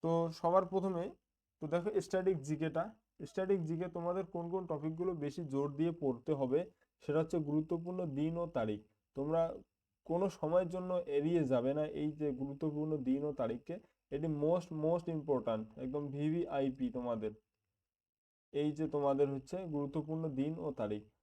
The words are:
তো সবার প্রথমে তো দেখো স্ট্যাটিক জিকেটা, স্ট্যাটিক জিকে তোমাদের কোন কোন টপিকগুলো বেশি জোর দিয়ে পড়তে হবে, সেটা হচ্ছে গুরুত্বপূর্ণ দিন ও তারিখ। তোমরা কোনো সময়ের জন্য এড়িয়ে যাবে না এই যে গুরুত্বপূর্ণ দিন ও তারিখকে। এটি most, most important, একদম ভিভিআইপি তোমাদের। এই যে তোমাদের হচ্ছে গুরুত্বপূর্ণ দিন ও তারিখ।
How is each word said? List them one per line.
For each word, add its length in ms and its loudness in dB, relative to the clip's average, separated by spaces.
তো 80 0
সবার 340 6
প্রথমে 320 0
তো 140 -8
দেখো 160 0
স্ট্যাটিক 300 2
জিকেটা, 360 0
স্ট্যাটিক 400 0
জিকে 180 -2
তোমাদের 280 -2
কোন 180 -4
কোন 100 -2
টপিকগুলো 400 -2
বেশি 180 -4
জোর 160 2
দিয়ে 140 2
পড়তে 380 0
হবে, 200 4
সেটা 200 0
হচ্ছে 160 0
গুরুত্বপূর্ণ 520 0
দিন 240 0
ও 20 0
তারিখ। 220 0
তোমরা 260 2
কোনো 160 2
সময়ের 360 4
জন্য 160 -4
এড়িয়ে 260 4
যাবে 260 4
না 60 2
এই 80 0
যে 80 2
গুরুত্বপূর্ণ 520 -2
দিন 200 4
ও 40 -2
তারিখকে। 420 -4
এটি 140 0
most, 260 2
most 200 2
important, 480 0
একদম 180 -2
ভিভিআইপি 720 0
তোমাদের। 360 -2
এই 260 2
যে 60 0
তোমাদের 400 4
হচ্ছে 220 -8
গুরুত্বপূর্ণ 540 -2
দিন 120 0
ও 20 -2
তারিখ। 220 -2